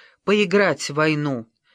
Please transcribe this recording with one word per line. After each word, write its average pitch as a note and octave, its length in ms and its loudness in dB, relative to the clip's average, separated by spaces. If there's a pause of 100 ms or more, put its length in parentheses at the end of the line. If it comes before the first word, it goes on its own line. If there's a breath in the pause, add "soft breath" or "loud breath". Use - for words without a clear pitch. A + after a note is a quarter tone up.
(260 loud breath)
поиграть G3 640 0
в C#3+ 60 -12
войну, D3 520 -2 (280 soft breath)